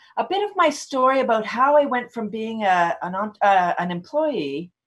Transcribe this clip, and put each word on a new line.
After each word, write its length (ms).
a 100
bit 200
of 60
my 160
story 480
about 260
how 320
I 80
went 280
from 160
being 340
a, 400
an, 120
uh, 340
an 140
employee 800